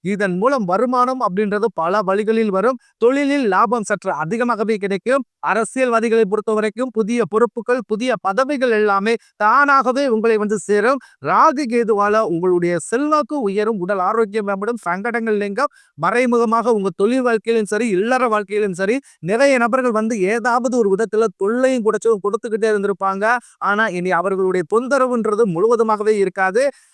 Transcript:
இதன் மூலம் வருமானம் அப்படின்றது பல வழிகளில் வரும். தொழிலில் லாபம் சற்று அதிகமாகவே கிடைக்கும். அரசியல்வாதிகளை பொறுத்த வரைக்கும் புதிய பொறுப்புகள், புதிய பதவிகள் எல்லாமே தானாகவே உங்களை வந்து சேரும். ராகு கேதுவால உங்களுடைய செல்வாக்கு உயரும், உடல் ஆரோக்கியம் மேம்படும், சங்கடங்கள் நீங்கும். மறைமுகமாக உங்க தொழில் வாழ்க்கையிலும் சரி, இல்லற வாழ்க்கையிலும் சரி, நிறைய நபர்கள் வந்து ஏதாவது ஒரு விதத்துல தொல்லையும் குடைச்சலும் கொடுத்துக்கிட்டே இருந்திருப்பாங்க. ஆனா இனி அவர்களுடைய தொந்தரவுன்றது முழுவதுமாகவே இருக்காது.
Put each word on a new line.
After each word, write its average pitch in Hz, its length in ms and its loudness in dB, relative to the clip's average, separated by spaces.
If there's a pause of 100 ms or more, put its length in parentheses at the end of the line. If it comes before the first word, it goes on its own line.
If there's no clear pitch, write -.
இதன் 185 340 -2
மூலம் 240 280 0
வருமானம் 247 560 0
அப்படின்றது 208 520 0
பல 180 280 -2
வழிகளில் 208 500 0
வரும். 220 280 0 (200)
தொழிலில் 277 480 2
லாபம் 208 380 2
சற்று 190 280 -4
அதிகமாகவே 214 640 -2
கிடைக்கும். 202 460 -2 (180)
அரசியல்வாதிகளை 226 840 0
பொறுத்த 208 300 -2
வரைக்கும் 214 400 -2
புதிய 220 320 -2
பொறுப்புகள், 233 640 0
புதிய 220 340 -2
பதவிகள் 247 520 0
எல்லாமே 214 400 2 (240)
தானாகவே 262 680 4
உங்களை 226 300 2
வந்து 208 220 -2
சேரும். 214 400 0 (260)
ராகு 262 400 2
கேதுவால 214 580 2
உங்களுடைய 175 560 0
செல்வாக்கு 294 640 -2
உயரும், 208 380 -2
உடல் 185 220 -2
ஆரோக்கியம் 208 460 -2
மேம்படும், 208 360 -4
சங்கடங்கள் 214 560 -4
நீங்கும். 202 320 -4 (260)
மறைமுகமாக 233 760 0
உங்க 196 240 -2
தொழில் 247 260 2
வாழ்க்கையிலும் 226 460 0
சரி, 214 200 -2
இல்லற 226 380 0
வாழ்க்கையிலும் 208 480 -2
சரி, 196 220 0 (240)
நிறைய 233 360 2
நபர்கள் 240 380 0
வந்து 220 200 -2 (120)
ஏதாவது 240 500 0
ஒரு 208 120 4
விதத்துல 214 380 0 (120)
தொல்லையும் 247 460 0
குடைச்சலும் 214 380 0
கொடுத்துக்கிட்டே 208 460 -2
இருந்திருப்பாங்க. 196 560 -2 (340)
ஆனா 202 260 0 (100)
இனி 180 160 -2
அவர்களுடைய 185 580 0
தொந்தரவுன்றது 233 800 0
முழுவதுமாகவே 214 720 0
இருக்காது. 190 460 0 (300)